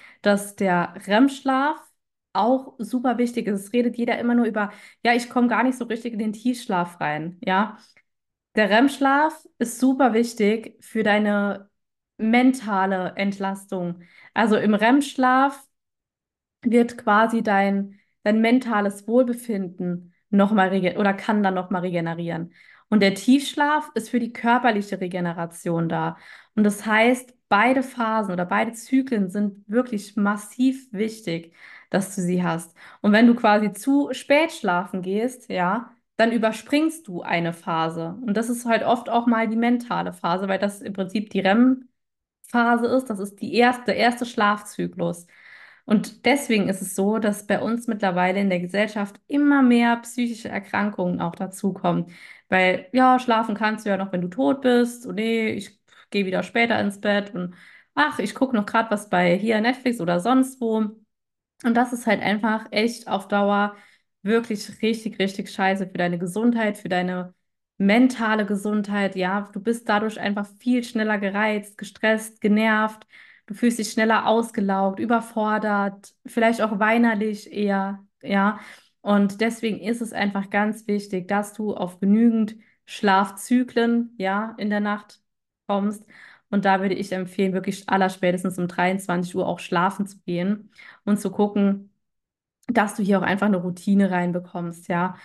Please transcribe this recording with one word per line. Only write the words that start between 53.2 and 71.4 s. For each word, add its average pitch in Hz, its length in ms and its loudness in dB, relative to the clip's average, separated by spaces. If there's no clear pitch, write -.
kannst 214 300 -2
du 208 40 -2
ja 190 80 0
noch, 196 160 -6
wenn 180 80 -2
du 180 80 -4
tot 269 320 -2
bist. 240 440 2
Und 185 100 -10
nee, 226 340 -2
ich - 280 -8
geh 202 140 0
wieder 185 180 -2
später 233 360 0
ins 202 220 -4
Bett. 202 320 -2
Und 180 220 -8
ach, 294 240 0
ich - 160 -4
guck 262 180 0
noch 208 120 0
grad 226 260 0
was 208 180 -4
bei 180 280 4
hier 220 220 0
Netflix 240 400 -2
oder 175 200 0
sonst 262 420 0
wo. 220 340 -2
Und 240 120 2
das 240 180 2
ist 240 140 -8
halt 202 140 2
einfach 214 500 -2
echt 226 360 -2
auf 202 200 -4
Dauer 202 480 0
wirklich 220 580 -4
richtig, 226 380 -2
richtig 196 320 -4
scheiße 190 360 0
für 185 100 -12
deine 175 220 -2
Gesundheit, 214 580 0
für - 120 -10
deine 180 440 -4
mentale 220 680 2
Gesundheit. 202 720 -2
Ja, 190 380 -2
du 202 80 -10
bist 233 280 -2
dadurch 214 300 -2
einfach 202 280 -4
viel 247 240 0
schneller 214 340 -2
gereizt, 202 600 -4